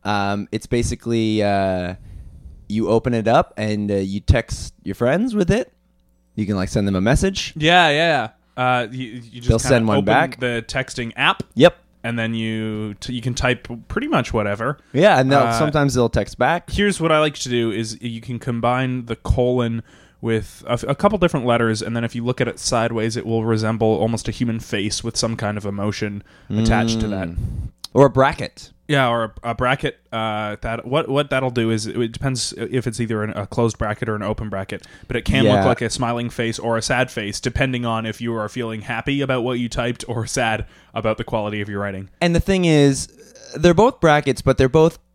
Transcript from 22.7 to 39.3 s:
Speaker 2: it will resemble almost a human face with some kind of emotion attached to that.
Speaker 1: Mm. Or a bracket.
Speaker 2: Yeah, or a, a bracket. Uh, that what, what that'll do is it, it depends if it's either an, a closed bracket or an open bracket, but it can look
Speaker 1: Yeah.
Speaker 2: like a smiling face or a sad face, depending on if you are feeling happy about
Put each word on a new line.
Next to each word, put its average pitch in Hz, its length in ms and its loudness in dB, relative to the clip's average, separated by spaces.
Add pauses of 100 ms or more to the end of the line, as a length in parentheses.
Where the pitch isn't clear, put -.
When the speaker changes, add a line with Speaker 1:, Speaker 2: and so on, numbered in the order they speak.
Speaker 2:
it - 80 -6
will 113 200 0
resemble 110 420 0
almost 110 400 0
a 117 40 -4
human 113 280 -2
face 104 440 -4
with 117 140 -6
some 113 180 -2
kind 104 240 -4
of 101 60 -10
emotion 101 580 -4 (260)
attached 113 520 2
to 110 60 -2
that. 95 200 -4
Speaker 1:
Mm. 85 100 -8 (560)
Or 135 120 8
a 135 40 4
bracket. 131 640 -2 (160)
Speaker 2:
Yeah, 135 220 2
or 117 140 0 (200)
a, 120 80 -4
a 110 40 -4
bracket. 127 420 -2 (160)
Uh, 107 480 -4
that 117 240 -6
what, 139 240 -2
what 139 200 0
that'll 131 200 0
do 117 220 2
is 110 160 -2
it, - 100 -6
it 117 140 -2
depends 131 460 -4
if 117 300 -4
it's 113 120 -6
either 110 240 -2
an, 107 80 -4
a 101 160 -6
closed 117 300 0
bracket 107 300 -4
or 110 80 -2
an 104 60 -6
open 107 280 -4
bracket, 98 360 -8 (220)
but - 100 -6
it 110 80 -4
can 135 200 2
look 104 100 6
Speaker 1:
Yeah. 98 100 4
Speaker 2:
like - 160 2
a 113 80 -2
smiling 120 400 -4
face 113 300 -4
or 113 180 -2
a 110 40 -2
sad 120 280 0
face, 104 300 -6
depending 123 460 -2
on 113 200 -2
if 110 160 -6
you 117 140 -4
are 107 120 -4
feeling 113 340 -6
happy 123 400 -2
about 131 220 0